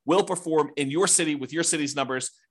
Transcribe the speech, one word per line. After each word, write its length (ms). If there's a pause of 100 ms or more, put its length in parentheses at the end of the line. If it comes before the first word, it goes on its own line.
will 180
perform 520
in 140
your 180
city 280
with 180
your 100
city's 320
numbers 360 (200)